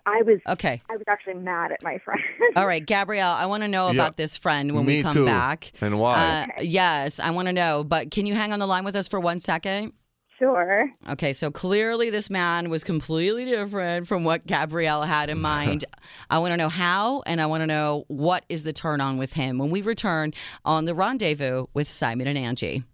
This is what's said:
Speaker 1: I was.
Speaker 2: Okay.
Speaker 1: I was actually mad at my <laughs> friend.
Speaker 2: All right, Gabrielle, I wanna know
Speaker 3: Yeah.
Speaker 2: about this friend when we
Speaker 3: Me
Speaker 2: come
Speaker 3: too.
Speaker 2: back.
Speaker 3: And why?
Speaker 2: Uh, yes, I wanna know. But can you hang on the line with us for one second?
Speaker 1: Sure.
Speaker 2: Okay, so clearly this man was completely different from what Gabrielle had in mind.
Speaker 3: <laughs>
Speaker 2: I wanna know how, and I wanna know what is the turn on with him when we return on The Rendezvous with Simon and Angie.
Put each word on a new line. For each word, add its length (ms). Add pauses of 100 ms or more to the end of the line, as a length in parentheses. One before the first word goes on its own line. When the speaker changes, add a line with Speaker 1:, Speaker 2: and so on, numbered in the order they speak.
Speaker 1:
I 160
was. 260
Speaker 2:
Okay. 420
Speaker 1:
I 80
was 100
actually 280
mad 360
at 100
my 160
<laughs> 80
friend. 160 (360)
Speaker 2:
All 100
right, 180
Gabrielle, 480
I 120
wanna 240
know 180
Speaker 3:
Yeah. 60
Speaker 2:
about 240
this 180
friend 380
when 120
we 120
Speaker 3:
Me 60
Speaker 2:
come 100
Speaker 3:
too. 120
Speaker 2:
back. 460 (100)
Speaker 3:
And 180
why? 580
Speaker 2:
Uh, 40
yes, 600
I 100
wanna 220
know. 320
But 260
can 140
you 100
hang 160
on 80
the 80
line 160
with 140
us 100
for 120
one 200
second? 540 (440)
Speaker 1:
Sure. 540 (200)
Speaker 2:
Okay, 200
so 180
clearly 600
this 200
man 400
was 140
completely 640
different 600
from 200
what 200
Gabrielle 580
had 260
in 100
mind. 460 (220)
Speaker 3:
<laughs> 220
Speaker 2:
I 100
wanna 180
know 120
how, 560
and 160
I 40
wanna 220
know 420
what 400
is 160
the 80
turn 260
on 180
with 160
him 240
when 140
we 100
return 520 (320)
on 200
The 80
Rendezvous 800
with 140
Simon 400
and 100
Angie. 460 (100)